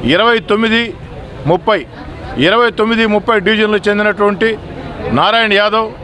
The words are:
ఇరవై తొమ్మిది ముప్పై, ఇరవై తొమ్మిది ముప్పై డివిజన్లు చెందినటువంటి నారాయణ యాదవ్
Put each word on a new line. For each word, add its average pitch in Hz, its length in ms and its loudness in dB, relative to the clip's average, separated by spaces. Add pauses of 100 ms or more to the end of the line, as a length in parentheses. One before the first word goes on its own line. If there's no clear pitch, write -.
(140)
ఇరవై 226 240 4 (140)
తొమ్మిది 220 300 2 (680)
ముప్పై, 180 280 2 (680)
ఇరవై 233 220 4 (100)
తొమ్మిది 226 240 2 (120)
ముప్పై 214 200 2 (100)
డివిజన్లు 214 420 2
చెందినటువంటి 208 640 2 (680)
నారాయణ 214 420 2
యాదవ్ 214 300 2 (140)